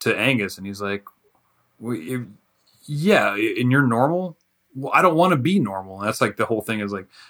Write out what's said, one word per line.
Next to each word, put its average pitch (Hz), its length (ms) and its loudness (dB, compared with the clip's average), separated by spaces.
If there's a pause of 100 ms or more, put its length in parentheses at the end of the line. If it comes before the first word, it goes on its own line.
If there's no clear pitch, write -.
to 107 180 0
Angus," 110 400 0
and 95 80 -10
he's 98 140 -8
like, 101 240 -4 (720)
"Well, 117 160 -8
you, 98 380 -8 (540)
yeah, 147 500 2
and 113 340 0
you're 135 160 6
normal? 156 500 0 (380)
Well, 135 200 -8
I 160 80 6
don't 180 120 4
wanna 175 220 4
be 160 240 2
normal." 95 400 -6
And 104 80 -2
that's, 110 120 -4
like, 104 160 0
the 113 100 -2
whole 107 160 -2
thing 110 180 -4
is, 104 120 -4
like, 95 140 -8 (240)